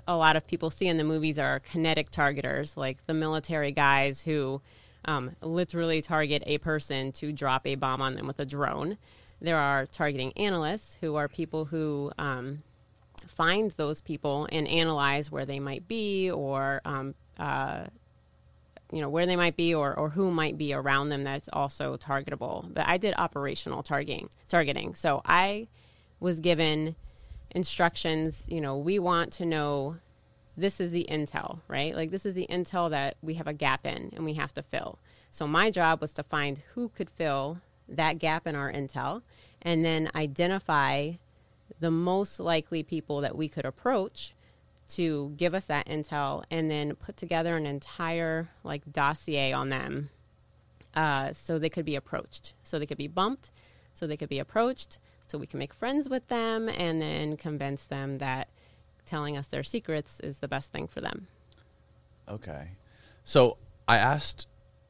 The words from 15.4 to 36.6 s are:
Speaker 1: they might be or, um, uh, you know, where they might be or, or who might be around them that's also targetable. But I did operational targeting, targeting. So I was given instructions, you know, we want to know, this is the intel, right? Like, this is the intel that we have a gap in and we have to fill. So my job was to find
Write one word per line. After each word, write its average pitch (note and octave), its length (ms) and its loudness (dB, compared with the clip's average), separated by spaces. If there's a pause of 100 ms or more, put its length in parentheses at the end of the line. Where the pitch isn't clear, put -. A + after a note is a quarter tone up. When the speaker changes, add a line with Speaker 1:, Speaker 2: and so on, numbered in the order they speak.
Speaker 1:
they C#3 140 -6
might C#3 260 -6
be G3+ 460 0
or, C#3 540 0
um, C3+ 280 -4 (240)
uh, C#3 500 -2 (1000)
you D#3 120 -4
know, C#3+ 80 -2
where E3 160 2
they F3+ 100 4
might F3 220 4
be E3+ 180 4
or, C#3+ 180 2
or D#3 160 0
who F#3 220 2
might D#3 260 2
be D3 160 -2
around C#3 360 2
them C#3 160 -2
that's C#3 260 -6
also C#3+ 460 -2
targetable. C#3 760 -4
But D#3+ 140 0
I F3 100 4
did G3+ 200 0
operational C#3+ 640 -2
targeting, C#3+ 460 -4 (180)
targeting. D3 480 2
So D3 300 2
I G3+ 420 4 (540)
was E3+ 180 0
given D#3+ 560 4 (560)
instructions, D#3+ 960 0
you E3 140 -4
know, C#3 160 -2
we F3 220 0
want F3 340 2
to F3+ 120 -4
know, D3 520 0 (580)
this F#3+ 240 0
is F3 120 0
the E3+ 180 0
intel, D3+ 580 -4
right? C#3+ 280 -2
Like, D#3+ 160 -2
this G3 140 -4
is F#3+ 100 -4
the F#3 120 -2
intel F3 440 0
that C#3 320 0
we D#3+ 120 -4
have D3+ 120 -6
a D3+ 60 -2
gap C3+ 340 2
in - 280 -6
and D#3+ 80 -6
we D#3 120 -4
have D3 180 -4
to C#3+ 80 -6
fill. - 380 -6 (320)
So D3+ 160 -4
my F3+ 240 6
job D#3+ 280 4
was D#3 140 -4
to D3 100 -6
find C#3+ 380 -2 (140)